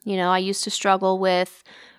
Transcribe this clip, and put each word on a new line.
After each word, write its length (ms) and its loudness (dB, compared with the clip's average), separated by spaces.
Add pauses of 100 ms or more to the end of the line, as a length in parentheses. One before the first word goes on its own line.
You 140 -4
know, 120 0
I 80 2
used 280 -2
to 40 -6
struggle 480 0
with 460 -2 (360)